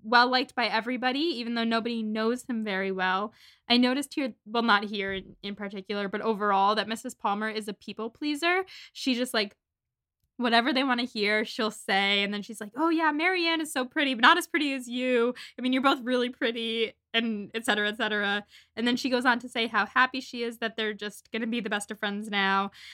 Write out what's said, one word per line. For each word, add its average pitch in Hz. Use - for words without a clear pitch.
well 240
liked 254
by 240
everybody, 240
even 240
though 233
nobody 226
knows 220
him 226
very 190
well. 185
I 240
noticed 254
here, 269
well, 226
not 208
here 196
in, 190
in 202
particular, 202
but 202
overall, 202
that 202
Missus 226
Palmer 214
is 214
a 214
people 220
pleaser. 339
She 254
just, 247
like, 208
whatever 240
they 262
wanna 247
hear, 214
she'll 214
say. 202
And 202
then 208
she's 208
like, 208
"Oh, 320
yeah, 320
Marianne 330
is 302
so 254
pretty, 277
but 226
not 247
as 247
pretty 285
as 247
you. 247
I 247
mean, 254
you're 262
both 277
really 247
pretty," 226
and 226
et 226
cetera, 208
et 214
cetera. 208
And 226
then 247
she 254
goes 247
on 247
to 254
say 233
how 220
happy 254
she 247
is 233
that 220
they're 214
just 202
gonna 226
be 233
the 214
best 208
of 214
friends 208
now. 196